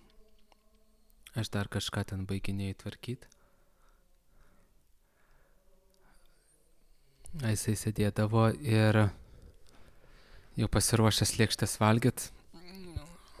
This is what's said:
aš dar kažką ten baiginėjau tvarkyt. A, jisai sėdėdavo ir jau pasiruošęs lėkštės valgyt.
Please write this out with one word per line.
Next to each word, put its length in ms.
aš 120
dar 200
kažką 400
ten 160
baiginėjau 560
tvarkyt. 440
A, 80
jisai 280
sėdėdavo 680
ir 440
jau 160
pasiruošęs 680
lėkštės 420
valgyt. 480